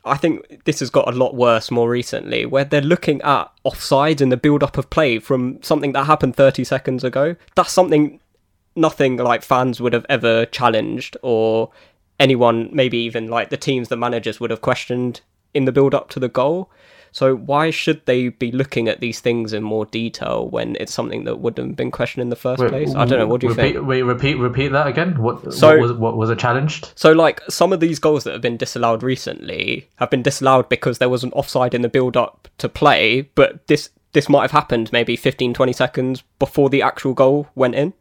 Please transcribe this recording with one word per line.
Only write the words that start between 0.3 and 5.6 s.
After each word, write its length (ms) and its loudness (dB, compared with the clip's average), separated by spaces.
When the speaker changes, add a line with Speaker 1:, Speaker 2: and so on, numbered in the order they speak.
Speaker 1:
this 160 -2
has 80 -6
got 180 2
a 100 -4
lot 180 0
worse 360 2
more 180 2
recently, 560 -4
where 200 0
they're 160 0
looking 400 0
at 280 0
offsides 540 0
in 80 4
the 100 2
build-up 400 0
of 120 -6
play 300 0
from 440 -2